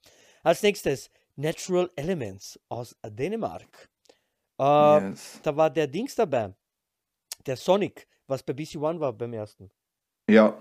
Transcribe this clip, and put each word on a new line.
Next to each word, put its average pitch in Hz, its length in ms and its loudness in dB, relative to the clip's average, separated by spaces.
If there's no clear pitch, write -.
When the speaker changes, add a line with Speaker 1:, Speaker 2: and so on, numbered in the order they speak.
Speaker 1:
Als 160 220 0
nächstes 175 460 -2
Natural 175 600 -2
Elements 135 640 -8
aus 120 260 -10
Dänemark. 120 840 -8
Äh, 147 500 6
Speaker 2:
Yes. - 340 -16
Speaker 1:
da 147 120 -4
war 156 140 4
der 147 180 -2
Dings 180 280 -6
dabei. 127 380 -2
Der 131 120 -6
Sonic, 185 500 0
was 135 160 -6
bei 143 100 -8
B 139 120 -8
C - 120 -14
One 156 220 -4
war 139 140 -2
beim 117 200 -8
ersten. 107 360 -12
Speaker 2:
Ja, 107 320 6